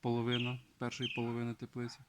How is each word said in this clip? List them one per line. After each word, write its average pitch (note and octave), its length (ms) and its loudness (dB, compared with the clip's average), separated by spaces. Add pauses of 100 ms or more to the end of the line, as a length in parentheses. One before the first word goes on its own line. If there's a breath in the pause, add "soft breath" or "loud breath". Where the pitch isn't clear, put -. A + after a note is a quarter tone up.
половина, B2 580 2 (180)
першої B2 380 -2
половини A#2 380 0
теплиці. A#2+ 560 -6